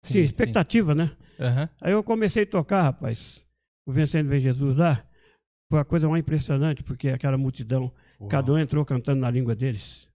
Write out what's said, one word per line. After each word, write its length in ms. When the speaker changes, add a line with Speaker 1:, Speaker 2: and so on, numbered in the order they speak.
Speaker 1:
Sim, 100
Speaker 2:
sim, 60
Speaker 1:
sim. 60
Speaker 2:
expectativa, 680
né? 220
Speaker 1:
Aham. 300
Speaker 2:
Aí 120
eu 120
comecei 400
a 40
tocar, 340
rapaz, 640
o 60
Vencendo 360
Vem 140
Jesus 360
lá, 280
foi 80
a 60
coisa 240
mais 120
impressionante, 640
porque 260
aquela 280
multidão, 560
Speaker 1:
Uau. 100
Speaker 2:
cada 220
um 60
entrou 260
cantando 380
na 80
língua 260
deles. 600